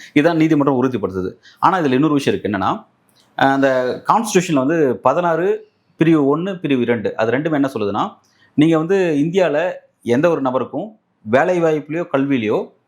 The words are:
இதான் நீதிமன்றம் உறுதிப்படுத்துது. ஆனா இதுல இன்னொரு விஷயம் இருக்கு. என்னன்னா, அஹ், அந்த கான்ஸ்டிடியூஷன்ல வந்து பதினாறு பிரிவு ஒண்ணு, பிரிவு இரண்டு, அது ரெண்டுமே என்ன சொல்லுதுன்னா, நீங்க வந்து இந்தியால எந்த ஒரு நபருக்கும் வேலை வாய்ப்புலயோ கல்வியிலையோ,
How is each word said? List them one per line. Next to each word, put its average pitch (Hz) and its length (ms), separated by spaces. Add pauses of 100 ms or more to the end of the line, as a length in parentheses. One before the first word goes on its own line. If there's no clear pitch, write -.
(140)
இதான் 156 200
நீதிமன்றம் 147 480
உறுதிப்படுத்துது. 95 500 (260)
ஆனா 180 200
இதுல 151 120
இன்னொரு 147 220
விஷயம் 131 260
இருக்கு. 101 200
என்னன்னா, 95 120 (640)
அஹ், 135 160
அந்த 131 540
கான்ஸ்டிடியூஷன்ல 190 480
வந்து 139 420
பதினாறு 170 720 (280)
பிரிவு 156 420
ஒண்ணு, 180 220
பிரிவு 139 200
இரண்டு, 113 360
அது 113 140
ரெண்டுமே 151 220
என்ன 139 220
சொல்லுதுன்னா, 110 420 (380)
நீங்க 160 240
வந்து 175 400
இந்தியால 165 540 (300)
எந்த 131 260
ஒரு 156 120
நபருக்கும் 131 580 (240)
வேலை 165 400
வாய்ப்புலயோ 156 500
கல்வியிலையோ, 135 560 (200)